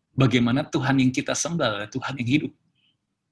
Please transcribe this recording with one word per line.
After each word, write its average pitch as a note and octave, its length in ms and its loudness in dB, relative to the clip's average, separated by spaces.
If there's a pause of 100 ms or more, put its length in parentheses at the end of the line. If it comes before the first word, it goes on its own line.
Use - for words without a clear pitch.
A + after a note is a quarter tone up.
(160)
bagaimana B2 480 2
Tuhan C3+ 400 0
yang B2+ 80 4
kita C3 240 -4
sembah D#3+ 320 -2
adalah G#2 240 -4
Tuhan C3 320 -8
yang A2+ 80 -4
hidup. C#3+ 220 0 (800)